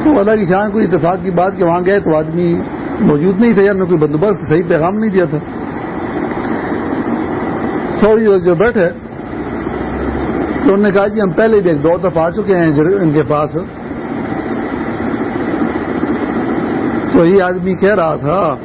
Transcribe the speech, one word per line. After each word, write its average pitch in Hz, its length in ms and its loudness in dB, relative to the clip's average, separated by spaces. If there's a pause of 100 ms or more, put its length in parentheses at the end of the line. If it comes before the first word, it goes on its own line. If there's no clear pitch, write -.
تو 294 160 4
اللہ 208 200 2
کی 202 60 0
شان، 196 260 0
کوئی 214 140 0
اتفاق 170 380 0
کی 185 80 -2
بات 180 260 0
کہ 185 80 0
وہاں 170 200 2
گئے 196 140 2
تو 160 180 0
آدمی 170 440 0 (380)
موجود 180 420 2
نہیں 233 120 6
تھا، 196 80 4
یا 202 100 6
انہوں 190 160 0
نے 180 80 2
کوئی 151 120 4
بندوبست، 156 420 0
صحیح 165 200 2
پیغام 175 260 2
نہیں 214 160 0
دیا 185 140 2
تھا۔ 151 120 -2 (2500)
سوری 220 280 4
لوگ 196 160 4
جو 175 160 2
بیٹھے 202 340 2 (1800)
تو 196 80 6
انہوں 202 100 4
نے 208 80 2
کہا، 196 160 2
"جی 214 140 -2
ہم 196 80 0
پہلے 214 300 2
بھی 180 100 2
ایک 147 140 0
دو 165 140 2
دفعہ 165 260 0
آ 170 60 0
چکے 190 280 0
ہیں 165 140 4
جر-، 160 300 2
ان 160 120 2
کے 151 100 2
پاس۔" 147 340 0 (3500)
تو 170 120 6
یہ 185 180 6
آدمی 180 320 0
کہہ 196 200 2
رہا 165 180 0
تھا 147 520 0